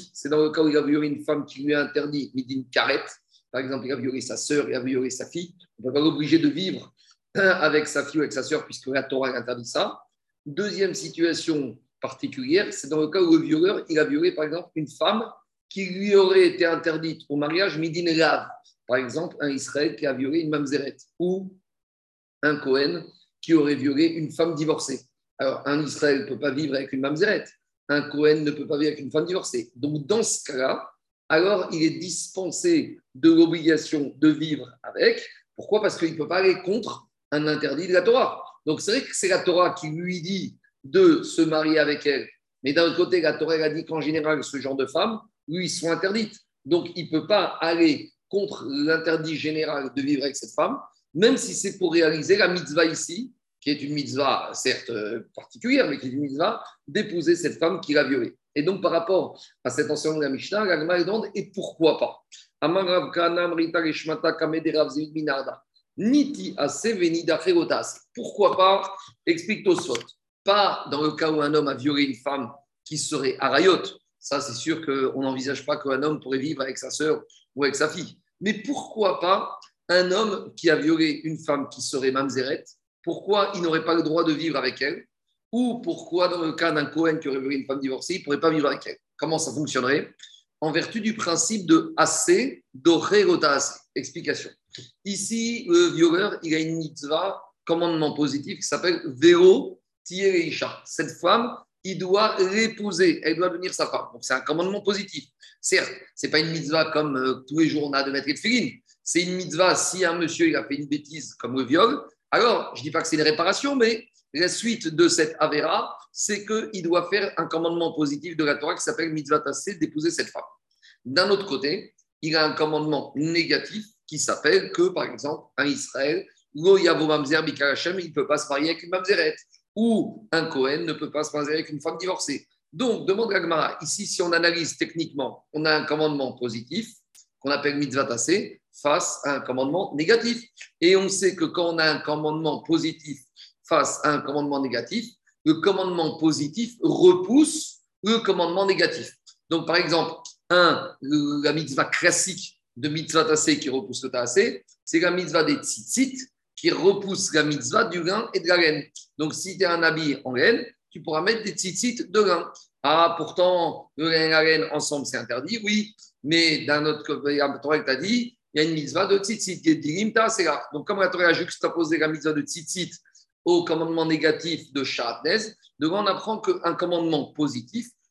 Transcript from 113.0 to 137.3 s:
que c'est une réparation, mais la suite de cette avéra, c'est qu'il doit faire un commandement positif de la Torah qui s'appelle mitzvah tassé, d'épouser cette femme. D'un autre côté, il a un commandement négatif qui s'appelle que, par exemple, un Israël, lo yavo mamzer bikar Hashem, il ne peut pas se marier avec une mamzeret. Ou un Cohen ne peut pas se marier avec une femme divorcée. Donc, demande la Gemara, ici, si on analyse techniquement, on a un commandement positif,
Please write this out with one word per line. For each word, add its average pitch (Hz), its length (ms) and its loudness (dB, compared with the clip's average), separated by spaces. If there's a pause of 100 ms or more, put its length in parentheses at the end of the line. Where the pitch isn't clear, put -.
que - 60 -6
c'est - 80 0
une 151 80 2
réparation, 170 520 2
mais 233 320 2 (260)
la 165 140 0
suite 175 420 -4
de 160 180 4
cette 156 320 2
avéra, 156 580 0 (140)
c'est - 340 -4
qu'il 214 380 -4
doit 170 260 0
faire 196 280 -2
un 165 100 -2
commandement 165 460 -2
positif 151 440 -4
de 156 60 0
la 143 120 2
Torah 160 200 -4
qui - 80 -8
s'appelle 160 280 -4
mitzvah 151 280 0
tassé, 156 360 -6
d'épouser 156 360 -2
cette 120 180 -6
femme. - 140 -12 (600)
D'un 170 280 0
autre 196 160 0
côté, 143 480 -4 (260)
il 156 140 -2
a 156 100 4
un 156 80 0
commandement 156 640 -2
négatif 165 680 0 (220)
qui 156 140 -10
s'appelle 160 520 2
que, 175 180 2
par 151 160 -4
exemple, 139 520 -8
un 139 80 0
Israël, 143 600 -2 (260)
lo 180 240 6
yavo 160 300 4
mamzer 151 360 2
bikar 143 280 0
Hashem, 175 280 -4
il 165 100 -10
ne - 40 -18
peut 139 140 -2
pas 147 100 2
se 143 120 -6
marier 143 200 0
avec 165 140 -4
une 175 80 -8
mamzeret. 185 440 0 (400)
Ou 220 560 0
un 160 140 0
Cohen 139 400 -2
ne 156 80 -4
peut 139 180 -8
pas 151 120 -2
se 147 120 -8
marier 147 180 -2
avec 156 160 -4
une 151 120 -8
femme - 160 -6
divorcée. 180 500 -6 (240)
Donc, 160 360 -2
demande 202 240 0
la 190 100 2
Gemara, 160 400 -2
ici, 180 240 -6
si - 160 -4
on 175 100 0
analyse 170 460 0
techniquement, 143 760 -6
on 156 120 -4
a 156 80 4
un 156 120 0
commandement 147 480 -2
positif, 123 580 -8 (480)